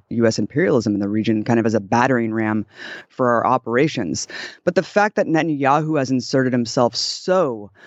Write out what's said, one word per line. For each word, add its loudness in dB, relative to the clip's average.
U 0
S 2
imperialism 0
in -2
the -2
region, 0
kind 2
of 2
as 0
a 0
battering 0
ram -2
for -2
our 2
operations. -2
But 0
the 2
fact 0
that 0
Netanyahu 0
has 0
inserted 0
himself 2
so, -2